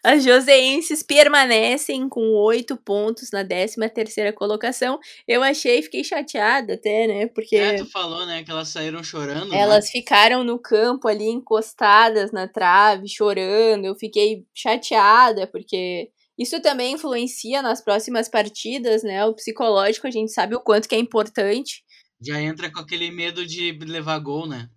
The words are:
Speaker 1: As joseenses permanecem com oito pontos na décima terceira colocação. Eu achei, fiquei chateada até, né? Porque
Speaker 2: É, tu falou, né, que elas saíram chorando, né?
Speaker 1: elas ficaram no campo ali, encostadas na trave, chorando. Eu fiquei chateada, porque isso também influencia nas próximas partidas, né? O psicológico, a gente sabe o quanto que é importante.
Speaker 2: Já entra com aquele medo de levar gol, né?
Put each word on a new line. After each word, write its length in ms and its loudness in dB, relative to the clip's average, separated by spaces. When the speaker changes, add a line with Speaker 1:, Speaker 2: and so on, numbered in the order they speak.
Speaker 1:
As 220 4
joseenses 800 4
permanecem 1040 2
com 260 -2
oito 440 0
pontos 520 -4
na 140 -4
décima 460 -4
terceira 420 -4
colocação. 680 -4
Eu 160 0
achei, 380 0
fiquei 200 -8
chateada 760 -2
até, 320 0
né? 200 -2
Porque 300 -2
Speaker 2:
É, 180 2
tu 100 -6
falou, 400 -8
né, 160 -8
que 80 -18
elas 200 -8
saíram 340 -8
chorando, 460 -8
né? 100 0
Speaker 1:
elas 300 4
ficaram 560 4
no 120 -2
campo 520 0
ali, 160 -2
encostadas 1040 2
na 160 -6
trave, 600 4
chorando. 760 0
Eu 120 -6
fiquei 580 -2
chateada, 920 4
porque 640 -8
isso 240 -6
também 320 0
influencia 680 -6
nas 220 -4
próximas 460 -2
partidas, 760 -2
né? 220 -2
O 80 0
psicológico, 760 -2
a 40 -6
gente 200 -6
sabe 240 -2
o 60 -6
quanto 260 2
que 80 -2
é 40 2
importante. 840 -4
Speaker 2:
Já 200 -8
entra 300 -8
com 80 -12
aquele 320 -8
medo 340 -8
de 260 -6
levar 380 -6
gol, 280 -8
né? 300 -12